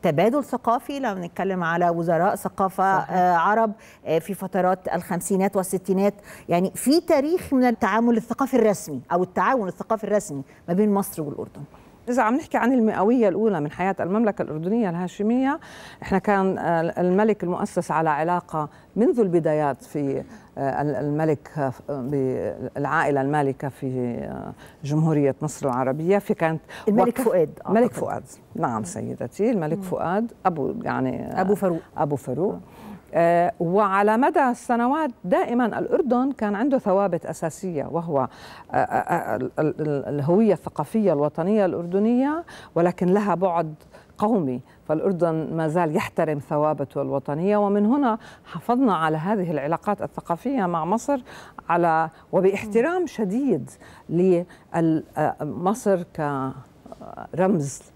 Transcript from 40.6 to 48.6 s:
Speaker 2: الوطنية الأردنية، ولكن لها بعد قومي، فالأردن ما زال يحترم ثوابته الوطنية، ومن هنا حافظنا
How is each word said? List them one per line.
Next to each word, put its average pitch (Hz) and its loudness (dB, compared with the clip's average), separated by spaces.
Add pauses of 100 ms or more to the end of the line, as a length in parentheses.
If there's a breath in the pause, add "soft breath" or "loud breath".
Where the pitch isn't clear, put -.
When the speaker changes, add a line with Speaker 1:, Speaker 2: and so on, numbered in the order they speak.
Speaker 2:
الوطنية 165 0
الأردنية، 233 0 (320 loud breath)
ولكن 175 2
لها 202 2
بعد 170 -2 (420 loud breath)
قومي، 156 0 (260 soft breath)
فالأردن 160 0
ما 160 0
زال 160 0
يحترم 156 -2 (100)
ثوابته 147 0
الوطنية، 147 -2
ومن 202 2
هنا 240 2 (280 loud breath)
حافظنا 233 0